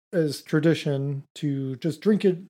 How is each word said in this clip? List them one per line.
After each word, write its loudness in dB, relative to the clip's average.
as 0
tradition 0
to -4
just -4
drink 2
it 2